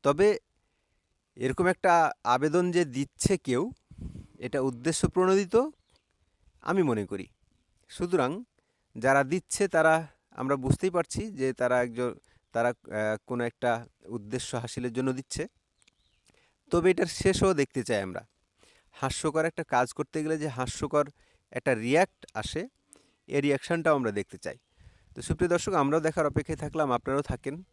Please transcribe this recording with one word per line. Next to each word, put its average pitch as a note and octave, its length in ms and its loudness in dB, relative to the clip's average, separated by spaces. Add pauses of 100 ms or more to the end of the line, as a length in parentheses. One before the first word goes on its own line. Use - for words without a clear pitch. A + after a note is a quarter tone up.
তবে F#3 360 2 (960)
এরকম C3 300 -2
একটা E3+ 460 4 (120)
আবেদন D3+ 460 2
যে F3 140 2
দিচ্ছে C#3 540 -2
কেউ, C#3 340 -2 (640)
এটা B2 220 -4
উদ্দেশ্য C3 480 -2
প্রণোদিত F#3+ 480 2 (1040)
আমি F#3 220 0
মনে A2+ 240 2
করি। G2 200 -8 (640)
সুতরাং F3 560 -2 (540)
যারা C3+ 260 6
দিচ্ছে F3 440 -2
তারা, D#3+ 380 4 (240)
আমরা C3+ 260 -2
বুঝতেই C3+ 340 -2
পারছি F3+ 400 -4
যে C3 220 -2
তারা B2 300 0
একজন, A#2+ 320 -4 (380)
তারা, A#2 160 0
আহ, G#2+ 480 -4 (100)
কোনো A#2+ 180 -4
একটা A#2 420 -2 (180)
উদ্দেশ্য A2 520 -8
হাসিলের B2 360 -6
জন্য B2+ 200 -2
দিচ্ছে। C3+ 360 -8 (1200)
তবে F3 200 4
এটার F#3 160 2
শেষও F#3+ 480 2
দেখতে C3+ 300 -2
চাই G#2 180 0
আমরা। F#2 240 -10 (680)
হাস্যকর D#3 520 -2
একটা E3 200 -4
কাজ B2+ 280 2
করতে D3+ 300 -6
গেলে D#3 160 -2
যে D3+ 100 -4
হাস্যকর D3 600 -2 (420)
একটা B2+ 240 -2
রিয়্যাক্ট B2+ 600 0
আসে, D#3 340 -6 (580)
এই C#3+ 140 0
রিয়াকশনটাও D3+ 560 2
আমরা B2 140 0
দেখতে G2+ 280 -6
চাই। - 180 -8 (580)
তো - 80 -12
সুপ্রিয় E3+ 260 -2
দর্শক, F3 240 0
আমরাও D3+ 280 2
দেখার D#3 260 0
অপেক্ষায় D3 320 -2
থাকলাম, D3 340 -2
আপনারাও C3+ 300 0
থাকেন। C#3 400 -8 (100)